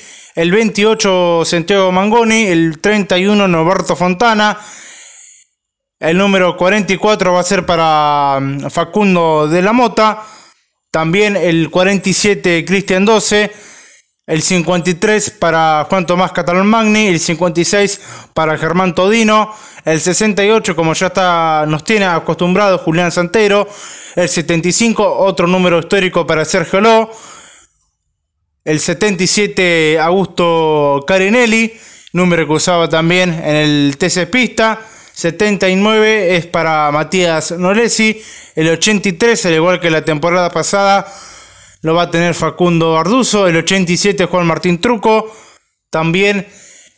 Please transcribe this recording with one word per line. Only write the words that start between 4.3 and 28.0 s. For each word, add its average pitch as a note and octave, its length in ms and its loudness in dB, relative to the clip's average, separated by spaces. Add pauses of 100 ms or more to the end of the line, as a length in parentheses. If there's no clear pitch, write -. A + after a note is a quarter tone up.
el D#3+ 180 0
número F#3+ 380 2
cuarenta F#3 380 0
y F3+ 40 -2
cuatro G3+ 360 0
va F3+ 80 2
a - 20 -4
ser F3+ 220 -2
para, D3 760 2
mm, C#3 300 -6
Facundo E3+ 800 0
de F3 140 0
la G#3 100 2
Mota, A3 500 0 (640)
también F#3 460 0
el E3 340 0
cuarenta F#3 380 0
y F#3 60 0
siete F3+ 500 0
Cristian F#3 400 0
Doce, G#3 480 2 (760)
el D#3+ 160 -2
cincuenta F3+ 480 0
y - 20 -4
tres G#3+ 380 0
para D#3+ 580 0
Juan F#3+ 160 0
Tomás F3 260 0
Catalán F#3 360 0
Magni, G#3+ 400 2
el E3+ 120 0
cincuenta E3+ 400 -2
y E3+ 60 0
seis G3+ 340 0 (340)
para D#3 240 0
Germán E3+ 380 -2
Todino, G#3+ 580 2 (320)
el D#3 160 0
sesenta G3 440 0
y G#3 60 2
ocho, G#3+ 240 0
como D#3+ 180 0
ya F#3 140 -2
está, E3+ 600 0
nos D3+ 160 -4
tiene G#3+ 220 0
acostumbrado F3+ 720 0
Julián E3+ 340 0
Santero, G3+ 560 0 (480)
el F3 140 0
setenta E3+ 380 -2
y F3 40 0
cinco, G3+ 460 0
otro F#3 300 0
número F3+ 320 2
histórico F3 480 -2
para D#3 180 0
Sergio F#3 340 -2
Ló, A3 300 4 (1500)